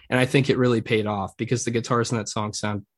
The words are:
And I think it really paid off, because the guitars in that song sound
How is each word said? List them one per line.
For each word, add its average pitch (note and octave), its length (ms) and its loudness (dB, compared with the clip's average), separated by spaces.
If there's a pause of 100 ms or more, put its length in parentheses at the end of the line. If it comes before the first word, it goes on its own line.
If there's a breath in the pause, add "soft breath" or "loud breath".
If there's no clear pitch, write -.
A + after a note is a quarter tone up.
And B2+ 100 2
I B2+ 60 6
think C#3 240 2
it A#2 80 4
really B2 240 2
paid A2 260 0
off, G2 300 -4
because A#2 280 -4
the A#2+ 60 -4
guitars A#2 400 0
in A#2+ 60 0
that G#2 140 -4
song G#2 240 -4
sound G#2 320 -4 (120)